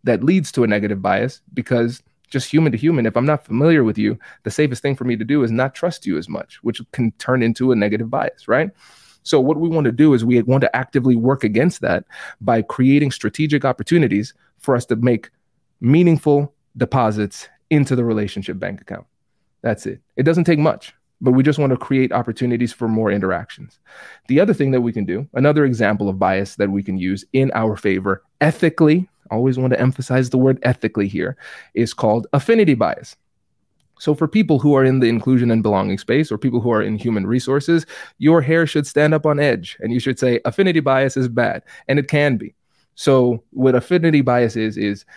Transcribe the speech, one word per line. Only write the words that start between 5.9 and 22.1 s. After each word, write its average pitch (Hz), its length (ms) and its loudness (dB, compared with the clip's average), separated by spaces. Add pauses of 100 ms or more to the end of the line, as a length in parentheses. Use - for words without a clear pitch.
you 82 120 -2
as 82 100 -8
much, - 340 -12
which 117 180 -6 (120)
can 117 200 -2
turn 127 300 -2
into 127 300 0
a 120 40 2
negative 107 340 -2
bias, - 380 -6
right? 165 220 0 (520)
So 143 180 2
what 143 180 0
we 165 100 -2
want 160 180 0
to 117 60 2
do 147 200 4
is 113 120 2
we 120 180 2
want 123 180 0
to - 160 0
actively 127 400 0
work 123 280 0
against 113 360 0
that - 240 -2 (380)
by 113 180 2
creating 135 500 2
strategic 143 540 -4
opportunities 123 720 0 (240)
for 131 180 -2
us 120 100 -4
to 117 100 -2
make 117 340 -2 (500)
meaningful 147 760 2 (220)
deposits 110 720 -2 (220)
into 139 260 2
the 123 80 0
relationship 104 540 -4
bank 95 220 -8
account. - 260 -16 (560)
That's 117 240 -6
it. 127 140 -10 (160)
It 135 80 0
doesn't 165 200 2
take 165 140 2
much, - 360 -2 (260)
but 127 120 2
we 131 100 4
just 147 160 2
want 143 120 0
to 123 60 2
create 131 360 0